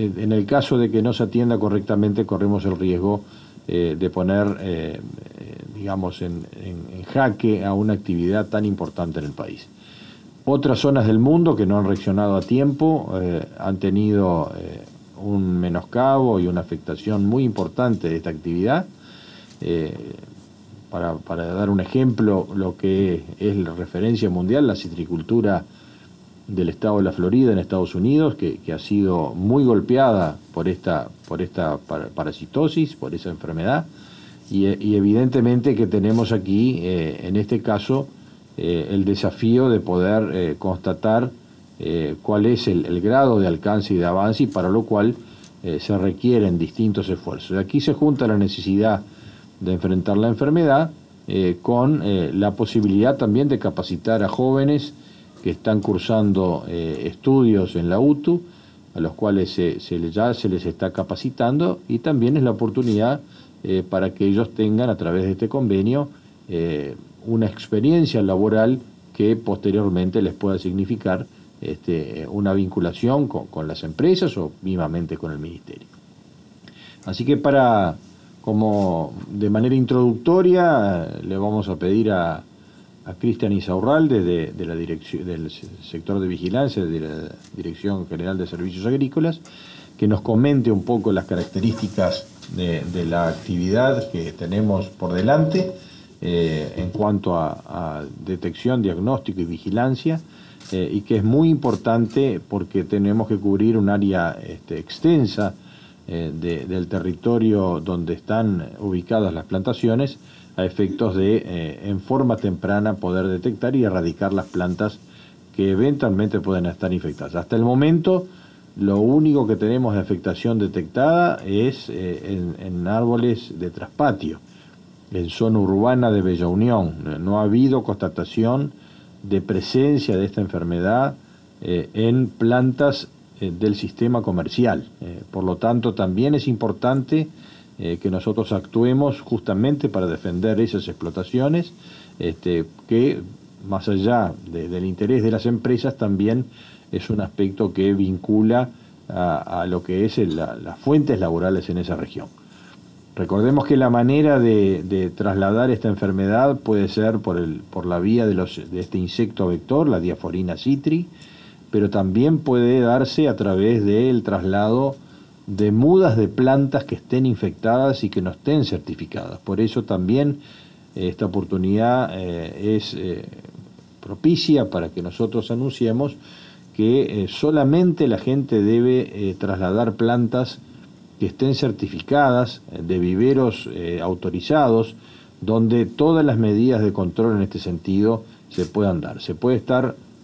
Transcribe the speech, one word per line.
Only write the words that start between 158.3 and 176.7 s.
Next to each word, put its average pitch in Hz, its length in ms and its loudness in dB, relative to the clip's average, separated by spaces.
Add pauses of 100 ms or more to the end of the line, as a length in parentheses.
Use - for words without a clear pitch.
los, 90 240 -2 (120)
de 90 100 -6
este - 160 -6
insecto 95 520 -2
vector, 131 400 0
la 90 120 2
Diaforina 87 560 -4
citri, 151 520 -2 (640)
pero 104 200 2
también 110 480 2
puede 123 420 4
darse 131 480 2
a - 80 0
través 101 480 2
del 113 380 2
traslado 104 760 0 (500)
de 104 240 0
mudas 147 460 6
de 107 120 4
plantas 135 560 2
que 113 120 -6
estén 131 280 0
infectadas 123 800 0
y 101 80 -2
que 98 100 -2
no 90 100 -4
estén 143 340 0
certificadas. 87 760 -8
Por 98 220 -4
eso 113 240 0
también, 120 560 0 (540)
eh, 92 140 -2
esta 90 160 -4
oportunidad, 98 880 0
eh, 92 640 -4
es, - 180 -4
eh, 90 300 -6 (760)
propicia 147 720 2
para 82 180 -4
que 85 140 -8
nosotros 104 500 -4
anunciemos 123 640 -2 (580)